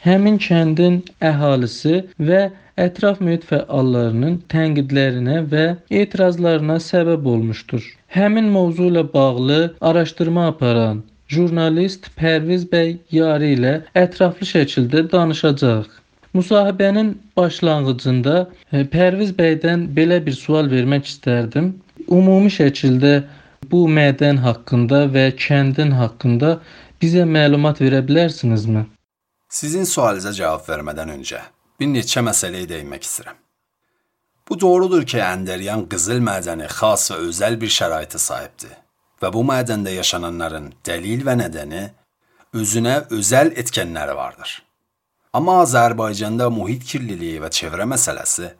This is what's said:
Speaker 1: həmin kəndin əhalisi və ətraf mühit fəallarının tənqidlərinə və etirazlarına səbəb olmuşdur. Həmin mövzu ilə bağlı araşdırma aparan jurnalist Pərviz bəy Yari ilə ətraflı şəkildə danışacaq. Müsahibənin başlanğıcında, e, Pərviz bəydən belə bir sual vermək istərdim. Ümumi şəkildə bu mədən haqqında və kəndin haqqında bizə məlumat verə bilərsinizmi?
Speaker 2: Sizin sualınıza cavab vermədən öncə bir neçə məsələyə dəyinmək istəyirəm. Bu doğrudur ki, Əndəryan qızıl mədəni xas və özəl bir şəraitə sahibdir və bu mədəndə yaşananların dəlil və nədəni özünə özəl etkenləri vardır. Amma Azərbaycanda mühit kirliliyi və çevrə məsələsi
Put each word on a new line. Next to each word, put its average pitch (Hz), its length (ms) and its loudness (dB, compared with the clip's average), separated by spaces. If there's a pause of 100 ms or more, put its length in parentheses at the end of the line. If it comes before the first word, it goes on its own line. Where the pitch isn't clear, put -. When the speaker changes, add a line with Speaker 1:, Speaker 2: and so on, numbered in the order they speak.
Speaker 1:
həmin 196 400 4
kəndin 170 560 2 (240)
əhalisi 147 800 0 (160)
və 175 240 2 (320)
ətraf 190 480 0
mühit 170 240 -2
fəallarının 131 920 0 (100)
tənqidlərinə 139 880 0 (160)
və 156 100 2 (380)
etirazlarına 170 800 0
səbəb 165 480 0
olmuşdur. 113 560 -4 (240)
Həmin 208 400 2
mövzu 180 400 2
ilə 165 240 2
bağlı 135 460 2 (200)
araşdırma 165 680 0
aparan 117 540 0 (260)
jurnalist 165 880 0
Pərviz 165 480 0
bəy 170 300 0 (180)
Yari 151 400 2
ilə 131 300 0 (100)
ətraflı 180 560 0
şəkildə 143 640 0
danışacaq. 143 720 2 (480)
Müsahibənin 202 800 2 (260)
başlanğıcında, 147 1120 0 (240)
e, 139 180 2
Pərviz 185 480 2
bəydən 165 460 2 (100)
belə 165 220 4 (100)
bir 135 80 -4
sual 151 320 0
vermək 135 400 0
istərdim. 120 600 -2 (420)
Ümumi 190 400 6
şəkildə 143 640 2 (580)
bu 175 160 4
mədən 143 560 4
haqqında 123 600 2 (100)
və 135 140 4 (100)
kəndin 139 560 2
haqqında 127 600 0 (420)
bizə 170 240 2
məlumat 151 560 2
verə 135 300 2
bilərsinizmi? 113 760 0 (640)
Speaker 2:
Sizin 170 380 -6
sualınıza 104 480 -2
cavab 80 320 -4
vermədən 76 480 -8
öncə 67 260 -12 (380)
bir 143 160 -2
neçə 120 320 -2
məsələyə 92 460 -4
dəyinmək 71 340 -12
istəyirəm. - 320 -12 (1120)
Bu 185 100 -6
doğrudur 180 460 2
ki, 117 160 -2
Əndəryan 95 640 -6
qızıl 98 320 -4
mədəni 87 480 -4
xas 104 480 -2
və 82 160 -8
özəl 104 320 -4
bir 107 160 -4
şəraitə 80 400 -6
sahibdir - 560 -10 (480)
və 92 100 -4
bu 117 140 0
mədəndə 117 560 -2
yaşananların 82 720 -6 (100)
dəlil 95 400 -6
və 127 240 0
nədəni 80 420 -10 (720)
özünə 117 560 -2
özəl 127 400 2
etkenləri 85 640 -6
vardır. - 420 -12 (760)
Amma 175 300 4
Azərbaycanda 113 840 0
mühit 117 400 -4
kirliliyi 85 560 -8
və 80 80 -8
çevrə 87 400 -6
məsələsi - 680 -6